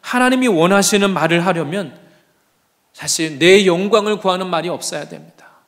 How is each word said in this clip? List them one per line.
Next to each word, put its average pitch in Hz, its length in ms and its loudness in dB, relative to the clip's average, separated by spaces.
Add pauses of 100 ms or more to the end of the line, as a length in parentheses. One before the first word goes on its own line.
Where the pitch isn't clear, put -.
하나님이 254 440 0
원하시는 196 600 2
말을 170 360 0
하려면 165 520 -4 (920)
사실 156 460 -6
내 190 260 6
영광을 202 540 0
구하는 185 280 -2
말이 170 220 -4
없어야 151 400 -10
됩니다. - 600 -20